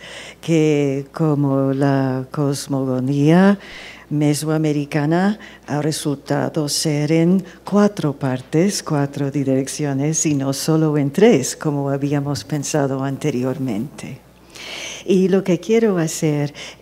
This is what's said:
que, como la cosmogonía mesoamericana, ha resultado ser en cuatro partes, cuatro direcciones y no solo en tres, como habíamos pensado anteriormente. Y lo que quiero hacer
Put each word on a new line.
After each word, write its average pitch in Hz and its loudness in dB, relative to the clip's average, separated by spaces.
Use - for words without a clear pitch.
que, 147 2
como 139 2
la 135 0
cosmogonía 143 2
mesoamericana, 151 0
ha 147 -2
resultado 143 -2
ser 147 -2
en 175 4
cuatro 202 2
partes, 156 -2
cuatro 139 -2
direcciones 135 -2
y 151 2
no 135 0
solo 156 2
en 139 0
tres, 185 4
como 143 -2
habíamos 139 -2
pensado 139 -2
anteriormente. 131 -4
Y 185 4
lo 185 2
que 180 0
quiero 220 2
hacer 151 -2